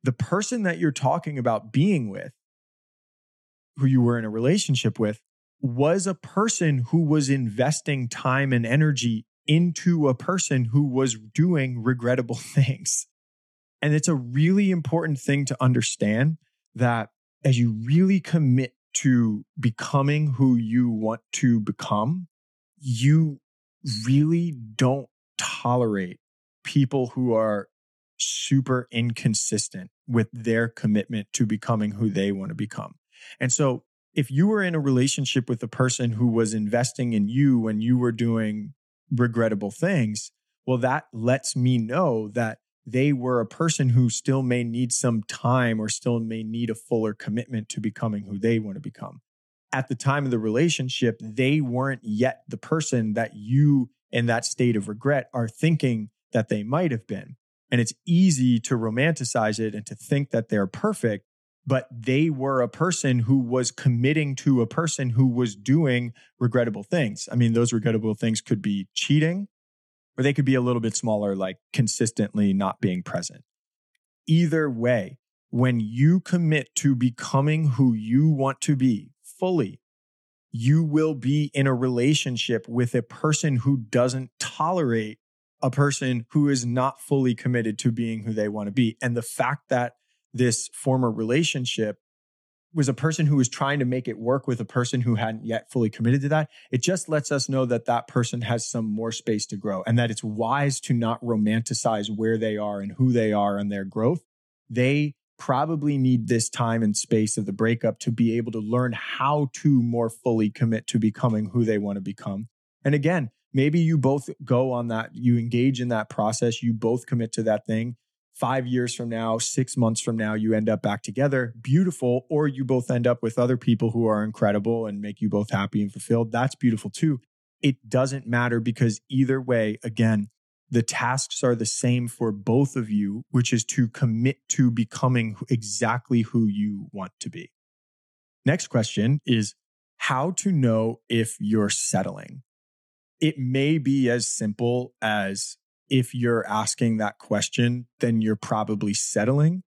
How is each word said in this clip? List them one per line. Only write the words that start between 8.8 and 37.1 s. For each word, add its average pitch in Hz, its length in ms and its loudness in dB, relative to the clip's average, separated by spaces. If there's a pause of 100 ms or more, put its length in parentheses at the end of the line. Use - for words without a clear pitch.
into 165 600 2
a 127 60 4
person 147 520 0
who 127 160 2
was 131 340 0
doing 127 680 0
regrettable 120 520 0
<laughs> - 20 -4
things. - 720 -2 (760)
And 147 140 0
it's 151 140 0
a 170 60 2
really 156 580 2
important 165 480 -2
thing 143 260 0
to 131 160 -4
understand 123 760 2 (360)
that 117 360 0 (340)
as 131 140 4
you 117 120 4 (140)
really 180 360 4
commit 135 540 2 (200)
to 117 500 2 (160)
becoming 143 720 0
who 131 240 4
you 117 340 2
want 110 300 -2 (100)
to 120 300 2
become, 110 680 -2 (540)
you 139 600 2 (640)
really 156 520 2 (180)
don't 127 340 0 (280)
tolerate 110 840 -2 (460)
people 135 440 2
who 123 240 0
are 107 360 0 (500)
super 131 720 -2
inconsistent 110 1000 -4 (180)
with 117 240 0
their 117 360 -2
commitment 107 640 -2
to 120 140 0
becoming 107 460 -2
who 107 160 -2
they 98 240 0
want 98 160 -6
to 82 80 -10
become. 107 380 -10 (440)
And 127 140 -2
so 131 320 0 (300)
if 143 160 -2
you 151 180 4
were 214 140 2
in 175 120 -2
a 156 60 0
relationship 135 680 0
with 120 140 -4
a 120 60 -8
person 123 440 0
who 113 140 0
was 113 260 2
investing 120 600 -2